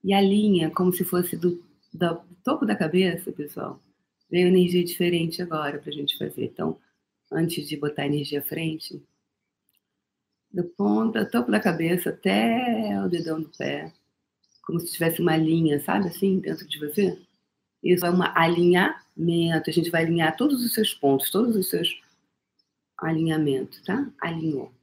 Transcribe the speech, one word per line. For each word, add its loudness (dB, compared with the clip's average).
E 2
alinha 4
como 2
se -2
fosse -2
do, 0
do -2
topo 0
da 0
cabeça, 0
pessoal. -10
Veio 4
energia 6
diferente -2
agora -6
pra -12
gente -6
fazer. -6
Então, -6
antes -2
de -8
botar -4
a -2
energia -2
à -8
frente, -8
do -4
ponta, 0
topo 0
da 2
cabeça 0
até 0
o -2
dedão -2
do -8
pé. -8
Como -4
se -8
tivesse -2
uma 4
linha, 2
sabe 0
assim, 0
dentro -6
de -10
você? -2
Isso 4
é 0
um 4
alinhamento. 2
A -4
gente 0
vai 0
alinhar 0
todos 0
os -4
seus 0
pontos, 0
todos 0
os 0
seus -2
alinhamentos, -2
tá? -4
Alinhou. -6